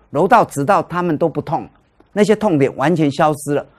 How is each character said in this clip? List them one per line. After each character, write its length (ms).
揉 160
到 180
直 200
到 180
他 200
们 160
都 100
不 140
痛 220
了， 60
那 100
些 100
痛 240
点 180
完 200
全 160
消 220
失 200
了。 120